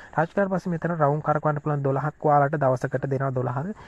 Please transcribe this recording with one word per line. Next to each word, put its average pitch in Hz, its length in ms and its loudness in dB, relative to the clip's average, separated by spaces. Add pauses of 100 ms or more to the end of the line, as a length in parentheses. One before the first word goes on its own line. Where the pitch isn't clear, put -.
(100)
ටච් - 240 -2
කරාට 196 180 0
පස්සේ 180 220 -4
මෙතන 170 240 -4
රවුම් 151 240 2
කරකවන්න 151 400 0
පුළුවන් 143 240 -2
දොළහක් 139 400 -2
ඔයාලට 147 320 4
දවසකට 131 480 0
දෙනවා 135 240 -2
දොළහක. 127 420 -4 (160)